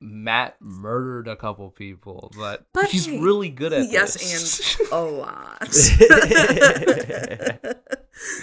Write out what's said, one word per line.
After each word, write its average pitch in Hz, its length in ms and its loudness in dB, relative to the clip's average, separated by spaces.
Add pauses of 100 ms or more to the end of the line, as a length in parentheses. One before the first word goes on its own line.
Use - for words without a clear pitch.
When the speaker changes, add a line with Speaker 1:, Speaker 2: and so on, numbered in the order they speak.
Speaker 1:
Matt 113 580 -6
murdered 117 680 -10
a 107 80 -12
couple 101 320 -12
people, 95 640 -18
but 104 380 -12
Speaker 2:
But 196 160 0
Speaker 1:
he's 185 160 -2
Speaker 2:
hey, 294 160 -8
Speaker 1:
really 196 280 0
good 143 240 -6
at 131 160 -2
Speaker 2:
yes, 190 260 -2
Speaker 1:
this. 170 680 -4
Speaker 2:
and - 100 -4
a 165 100 -2
Speaker 1:
<laughs> - 0 -
Speaker 2:
lot. - 680 -10
<laughs> - 2000 4 (640)